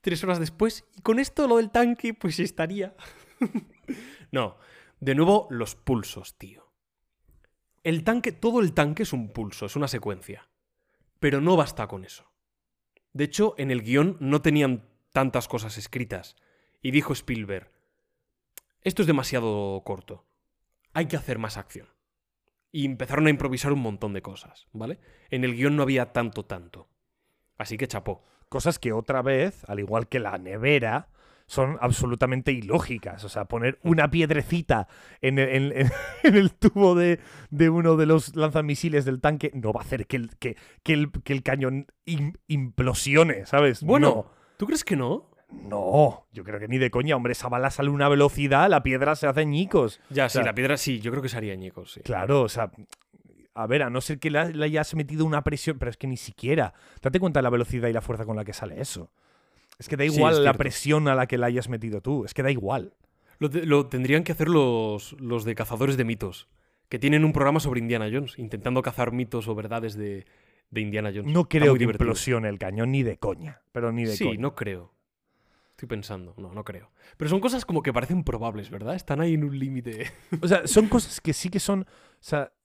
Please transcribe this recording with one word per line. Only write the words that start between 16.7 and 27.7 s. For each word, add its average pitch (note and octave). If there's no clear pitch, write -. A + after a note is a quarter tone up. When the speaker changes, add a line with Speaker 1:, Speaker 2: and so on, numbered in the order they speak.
Speaker 1:
Y C3
dijo C#3+
Spielberg, G2+
"Esto -
es D#3+
demasiado A2
corto. -
Hay D#3+
que D#3+
hacer B2+
más G#2+
acción". -
Y D3
empezaron C3+
a -
improvisar C#3
un C#3+
montón G#2+
de F#2+
cosas, -
¿vale? A#2
En B2+
el A#2+
guión C#3+
no C#3+
había B2+
tanto, A#2
tanto. -
Así G#2+